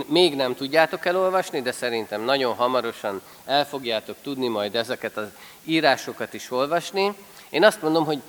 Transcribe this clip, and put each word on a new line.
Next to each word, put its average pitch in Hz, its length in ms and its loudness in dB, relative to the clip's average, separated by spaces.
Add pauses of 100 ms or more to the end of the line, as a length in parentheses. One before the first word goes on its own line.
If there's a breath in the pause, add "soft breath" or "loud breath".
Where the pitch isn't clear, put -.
még 160 300 4
nem 127 180 0
tudjátok 156 520 0
elolvasni, 185 560 0
de 120 100 -2
szerintem 113 480 -4
nagyon 127 340 2
hamarosan 120 680 -2 (220 loud breath)
el 143 220 2
fogjátok 117 560 -6
tudni 131 260 -2
majd 104 260 -2
ezeket 117 420 -4
az 104 120 -6 (360 loud breath)
írásokat 139 720 0
is - 160 -12
olvasni. 170 640 -2 (360 loud breath)
Én 165 140 4
azt - 180 4
mondom, 156 220 2
hogy 147 240 -2